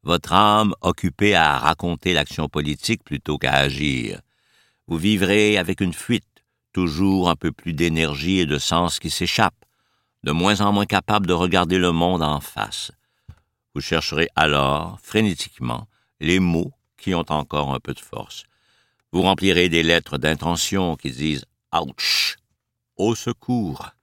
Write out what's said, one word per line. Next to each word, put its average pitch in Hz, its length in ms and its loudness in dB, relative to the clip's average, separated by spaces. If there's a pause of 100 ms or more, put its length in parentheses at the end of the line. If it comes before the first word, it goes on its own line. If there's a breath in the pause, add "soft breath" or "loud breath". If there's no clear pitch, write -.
votre 85 300 0
âme 104 480 6
occupée 92 540 0
à 76 240 4
raconter 85 540 -2
l'action 73 360 -2
politique - 540 -4
plutôt 73 340 -6
qu'à 65 160 -2
agir. 67 640 -2 (680)
Vous 82 100 -4
vivrez 104 600 2
avec 92 240 -2
une 90 120 -2
fuite, - 300 -4 (500)
toujours 90 560 2
un 82 60 2
peu 80 160 -4
plus 85 220 -8
d'énergie 80 680 0
et 85 60 2
de 71 120 -2
sens 85 420 -2
qui 85 100 -8
s'échappent, - 560 -2 (580)
de 71 80 -2
moins 92 300 2
en 104 100 2
moins 101 140 2
capable 104 420 0
de 90 60 2
regarder 90 440 2
le 90 140 2
monde 85 320 0
en 76 160 -2
face. - 520 -10 (840 soft breath)
Vous 71 80 -8
chercherez 78 540 -2
alors, 76 680 0
frénétiquement, 87 840 -4 (320)
les 87 200 2
mots 87 320 0 (260)
qui 95 180 -4
ont 85 140 -2
encore 73 440 -4
un 62 60 -6
peu 67 140 -10
de - 60 -12
force. - 440 -16 (680)
Vous 87 120 0
remplirez 92 460 4
des 82 140 2
lettres 80 340 0
d'intention 82 800 -2
qui 69 160 -10
disent « 69 340 -6 (280)
Ouch », « - 640 -4 (600)
Au 110 180 0
secours » 113 760 -6 (140)